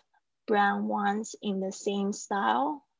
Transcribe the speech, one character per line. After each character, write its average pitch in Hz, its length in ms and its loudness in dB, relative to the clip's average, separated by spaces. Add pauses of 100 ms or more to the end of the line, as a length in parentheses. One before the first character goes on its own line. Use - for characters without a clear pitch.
(460)
brown 202 400 2
ones 208 540 -2
in 196 200 -2
the 190 100 -2
same 202 420 -2
style? 226 720 0 (160)